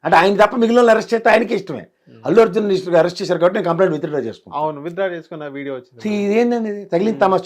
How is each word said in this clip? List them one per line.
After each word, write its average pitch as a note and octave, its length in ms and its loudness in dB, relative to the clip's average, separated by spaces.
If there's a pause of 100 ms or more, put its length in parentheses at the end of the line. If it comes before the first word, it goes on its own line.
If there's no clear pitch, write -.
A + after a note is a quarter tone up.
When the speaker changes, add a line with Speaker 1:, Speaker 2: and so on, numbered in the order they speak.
Speaker 1:
అంటే E3+ 120 4
ఆయన G3 280 4
తప్ప A#3 100 0
మిగిలిన A#3 220 2
వాళ్ళు A#3+ 140 6
అరెస్ట్ A3 220 0
చేస్తే A3+ 160 2
ఆయనకి A3+ 260 2
ఇష్టమే. D#3+ 240 -8
Speaker 2:
Hmm. - 460 -20
Speaker 1:
అల్లు F#3 160 6
అర్జున్ F#3+ 540 0
అరెస్ట్ E3+ 260 2
చేశారు F3 180 -2
కాబట్టి F3+ 200 2
నేను E3+ 60 -4
కంప్లైంట్ E3+ 280 0
విత్డ్రా D3+ 260 -6
చేసుకున్నాను. A#2+ 440 -8
Speaker 2:
అవును, D3+ 180 -6
విత్డ్రా F3 260 -6
చేసుకున్న E3 400 -12
వీడియో C#3 280 -10
వచ్చింది. B2+ 340 -12
Speaker 1:
See, G3+ 220 -2
ఇదేందండి A#3 380 0
ఇది? G#3 160 -10
తగిలిన F#3 240 -2
Speaker 2:
Hmm. G#3 120 -4
Speaker 1:
తమాషా F#3+ 240 2